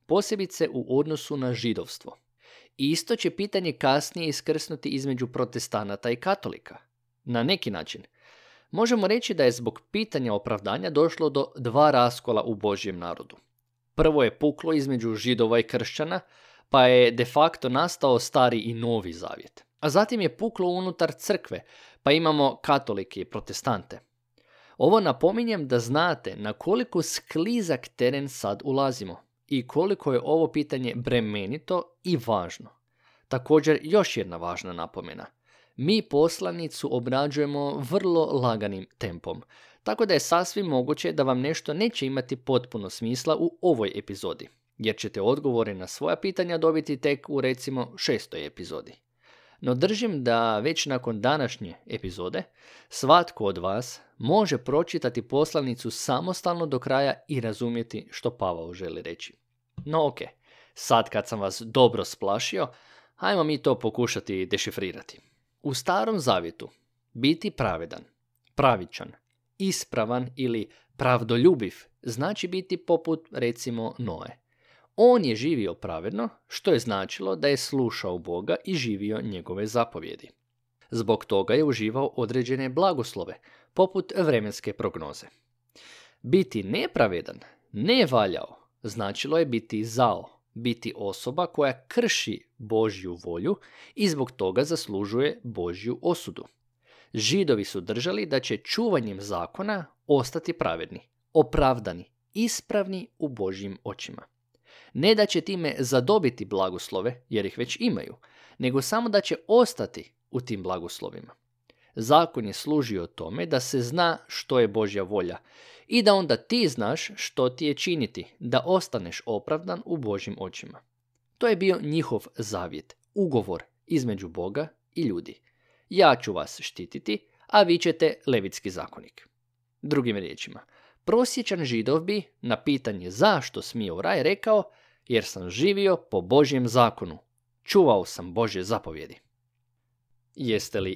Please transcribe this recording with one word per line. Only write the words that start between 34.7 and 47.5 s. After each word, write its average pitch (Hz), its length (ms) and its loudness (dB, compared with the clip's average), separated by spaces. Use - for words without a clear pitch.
napomena. 87 520 -10
Mi 190 260 2
poslanicu 165 920 -2
obrađujemo 143 840 -2
vrlo 165 480 2
laganim 107 600 -2
tempom, 87 460 -8
tako 220 220 0
da 196 80 2
je 143 60 6
sasvim 175 460 0
moguće 147 460 0
da 151 120 2
vam 131 180 2
nešto 151 320 -4
neće 214 320 -2
imati 135 300 -4
potpuno 120 540 -2
smisla 123 500 -2
u 170 220 0
ovoj 120 340 4
epizodi, 95 520 -8
jer 107 200 -2
ćete 104 240 -6
odgovore 120 520 2
na 92 140 -10
svoja 160 280 -2
pitanja 175 420 -2
dobiti 160 400 0
tek 143 320 -2
u, 139 120 -2
recimo, 127 560 -4